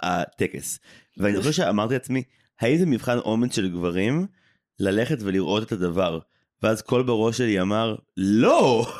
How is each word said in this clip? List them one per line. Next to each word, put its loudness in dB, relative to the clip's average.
הטקס. -4
ואני 0
זוכר 0
שאמרתי 0
לעצמי, -4
האם 2
זה 2
מבחן 0
אומץ -2
של 0
גברים -2
ללכת 0
ולראות 0
את -8
הדבר? -2
ואז 0
קול 2
בראש 0
שלי 2
אמר, 0
"לא! 4